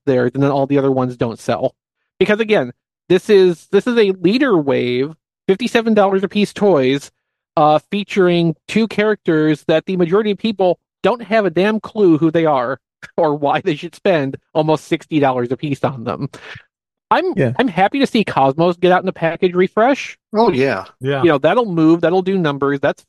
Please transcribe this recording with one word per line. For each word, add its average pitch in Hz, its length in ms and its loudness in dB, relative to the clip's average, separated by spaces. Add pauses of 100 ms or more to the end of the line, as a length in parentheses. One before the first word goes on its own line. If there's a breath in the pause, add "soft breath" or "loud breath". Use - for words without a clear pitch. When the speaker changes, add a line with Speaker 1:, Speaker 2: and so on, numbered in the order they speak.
Speaker 1:
theirs, 123 300 0
and 135 80 -2
then 139 80 2
all 139 160 0
the 139 100 0
other 135 160 2
ones 127 240 -2
don't 117 220 -4
sell. 113 360 -4 (460)
Because, 208 200 2
again, 190 320 2 (360)
this 180 220 0
is, 185 380 4
this 196 180 0
is 240 100 -2
a 208 160 4
leader 202 460 0
wave, 127 560 -2 (340)
fifty-seven 226 460 0
dollars 196 280 4
a 190 60 -4
piece 208 240 0
toys, 143 580 0 (460)
uh, 151 220 4 (120)
featuring 180 640 0 (140)
two 220 180 0
characters 170 800 0
that 160 220 0
the 190 100 -4
majority 185 360 0
of 190 60 -6
people 190 400 -2 (240)
don't 233 200 0
have 208 240 0
a 180 40 -2
damn 202 300 0
clue 180 380 2
who 160 120 0
they 165 140 0
are 135 360 -2 (180)
<laughs> - 180 -20
or 151 180 2
why 147 260 -2
they 165 160 -4
should 170 180 -14
spend 147 420 -2 (160)
almost 156 320 0
sixty 156 360 -4
dollars 127 320 0
a 127 40 -2
piece 143 280 -6
on 127 200 -6
them. 110 240 -6 (840 loud breath)
I'm, 330 260 -2
Speaker 2:
Yeah. 123 220 -2
Speaker 1:
I'm 262 100 -2
happy 202 320 -2
to 262 60 2
see 214 180 -2
Cosmos 165 520 0
get 175 140 2
out 180 120 2
in 185 60 -6
a 180 40 -4
package 170 420 -4
refresh. 214 640 -2 (140)
Speaker 3:
Oh, 220 180 2
yeah. 127 360 -2 (140)
Speaker 4:
Yeah. 135 220 -4
Speaker 1:
You 170 80 4
know, 147 80 2
that'll 185 320 0
move, 165 300 2
that'll 170 220 0
do 190 160 -2
numbers, 143 420 -2
that's 143 280 -4